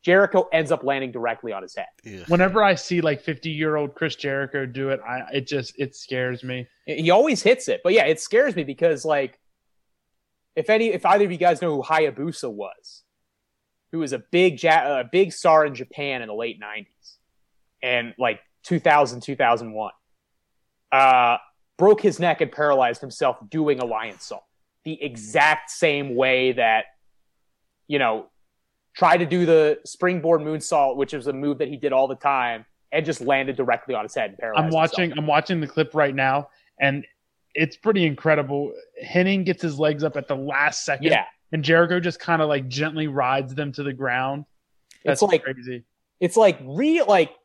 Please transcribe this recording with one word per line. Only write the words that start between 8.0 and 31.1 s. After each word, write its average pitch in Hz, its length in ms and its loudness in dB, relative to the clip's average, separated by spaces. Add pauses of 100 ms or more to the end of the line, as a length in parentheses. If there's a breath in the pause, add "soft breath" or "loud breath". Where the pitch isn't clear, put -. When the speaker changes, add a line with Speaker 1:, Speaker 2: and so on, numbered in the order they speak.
Speaker 1:
it 156 140 0
scares 240 360 0
me 165 80 -4
because, 143 420 -2
like, 143 340 -2 (1160)
if 160 140 -4
any, 220 200 2
if 180 160 -2
either 202 200 4
of 180 60 -2
you 175 60 -8
guys 170 260 2
know 160 140 -2
who 131 60 -4
Hayabusa 147 680 -2
was, 101 520 -16 (880)
who 165 80 -6
was 143 140 -4
a 123 60 -4
big 175 420 0
Ja-, 147 380 2
a 123 40 -2
big 175 280 0
star 156 340 4
in 143 80 -4
Japan 131 480 -8
in 110 60 -12
the 107 80 -10
late 113 240 -8
nineties 104 580 -18 (640)
and, 120 380 -2
like, 117 220 -2 (200)
two 175 180 -2
thousand, 139 440 2
two 139 140 -8
thousand 120 340 0
one, 107 220 -8 (1000)
uh, 127 460 6 (400)
broke 202 240 6
his 190 180 0
neck 170 220 0
and 147 100 -2
paralyzed 135 480 2
himself 131 380 -2 (120)
doing 147 300 0
a 123 60 -4
Lionsault. 110 580 -8 (400)
The 160 180 -10
exact 143 720 0
same 143 440 -2
way 127 360 2
that, 113 340 2 (1000)
you 147 100 -2
know, 113 300 -2 (680)
tried 175 220 4
to 170 80 0
do 175 220 0
the 156 380 4
springboard 170 560 0
moonsault, 147 560 -2
which 139 180 -2